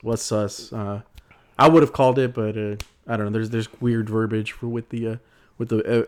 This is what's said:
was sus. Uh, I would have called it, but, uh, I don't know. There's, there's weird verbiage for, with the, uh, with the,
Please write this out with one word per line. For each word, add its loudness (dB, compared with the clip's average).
was -4
sus. -4
Uh, -6
I 6
would 8
have 0
called 4
it, 0
but, -4
uh, -4
I -2
don't -2
know. -4
There's, -2
there's -4
weird 0
verbiage -2
for, -10
with -8
the, -6
uh, -6
with -6
the, 2